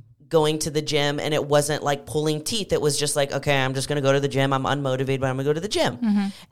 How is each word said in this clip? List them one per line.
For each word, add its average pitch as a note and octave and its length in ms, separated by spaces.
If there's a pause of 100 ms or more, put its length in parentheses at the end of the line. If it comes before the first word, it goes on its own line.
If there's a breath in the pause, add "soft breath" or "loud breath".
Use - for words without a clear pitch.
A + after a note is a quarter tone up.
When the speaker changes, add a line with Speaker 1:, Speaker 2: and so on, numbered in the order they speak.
(280)
Speaker 1:
going D#3 320
to D#3 100
the D3+ 100
gym, D3 400
and D3+ 140
it C#3 100
wasn't D3 380
like C#3+ 240
pulling D3+ 380
teeth. G#3+ 280
It D#3+ 80
was C#3+ 180
just D3 180
like, C#3 160
"Okay, C#3 300
I'm C3 120
just C3+ 140
gonna D3 120
go C3+ 120
to C#3 80
the C#3 80
gym. C3+ 240
I'm C3+ 120
unmotivated, C3+ 560
but C3+ 80
I'm B2+ 80
gonna C3+ 80
go D3 80
to D#3 80
the G3 80
gym." C4 300
Speaker 2:
Mm-hmm. G#3 280 (260 loud breath)